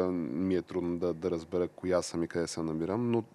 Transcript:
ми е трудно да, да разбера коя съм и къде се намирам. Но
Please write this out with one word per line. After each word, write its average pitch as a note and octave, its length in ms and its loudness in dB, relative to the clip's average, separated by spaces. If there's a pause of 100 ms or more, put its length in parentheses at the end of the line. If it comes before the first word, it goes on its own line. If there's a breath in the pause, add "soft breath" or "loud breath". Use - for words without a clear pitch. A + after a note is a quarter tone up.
(120)
ми F2 440 0
е E2+ 60 2
трудно F2 360 -2
да, F2 160 0
да E2 160 -2
разбера E2+ 380 0
коя F2+ 340 2
съм E2+ 200 -2
и E2 60 0
къде E2+ 180 0
се - 160 -4
намирам. E2+ 480 0
Но A#2 140 2 (100)